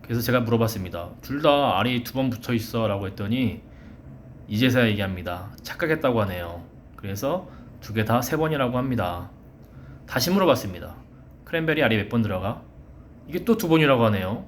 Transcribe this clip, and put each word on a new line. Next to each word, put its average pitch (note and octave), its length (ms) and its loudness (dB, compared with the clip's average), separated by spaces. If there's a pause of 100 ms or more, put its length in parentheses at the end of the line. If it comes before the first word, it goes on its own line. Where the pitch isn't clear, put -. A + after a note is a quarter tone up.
그래서 A#2 200 -4
제가 B2 200 2
물어봤습니다. G#2+ 720 0 (100)
"둘 C#3 200 -6
다 C#3+ 380 4
알이 B2 240 0
두 - 100 -12
번 C3 160 0
붙어 A#2 240 -4
있어"라고 G#2+ 540 -2
했더니 G#2+ 540 -2 (880)
이제서야 B2 420 4
얘기합니다. F#2 600 -4 (120)
착각했다고 D3 600 0
하네요. F2 400 -6 (320)
그래서 C3+ 520 -4 (340)
두 - 120 -12
개 A2 120 2
다 A#2 160 4
세 D3+ 160 -2
번이라고 C#3+ 400 0
합니다. G2 520 -2 (760)
다시 B2+ 260 -2
물어봤습니다. A2 640 2 (500)
"크랜베리 D#3+ 380 0
알이 A2+ 140 4
몇 G2+ 120 0
번 - 120 2
들어가?" G2 400 -2 (680)
이게 E3+ 180 -6
또 A3 120 4
두 F3+ 100 -2
번이라고 D3+ 380 6
하네요. G2 420 0